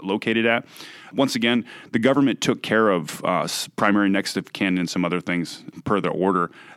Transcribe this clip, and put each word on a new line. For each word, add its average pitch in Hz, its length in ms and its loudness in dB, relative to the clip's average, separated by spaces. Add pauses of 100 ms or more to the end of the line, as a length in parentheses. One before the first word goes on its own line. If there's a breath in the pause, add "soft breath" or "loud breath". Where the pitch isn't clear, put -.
located 110 420 -2
at. 117 220 0 (480 loud breath)
Once 131 220 0
again, 117 300 2 (260 loud breath)
the 120 80 0
government 135 420 4
took - 220 -2
care 110 260 4
of, 85 340 -2
uh, 87 200 0
s-, - 320 -6
primary 104 340 4
next 95 280 0
of - 160 -8
kin 92 260 0
and 87 100 -2
some 90 160 -2
other 85 160 -2
things 87 420 -6 (200)
per 104 180 0
the 87 80 -2
order. 90 400 0 (280 loud breath)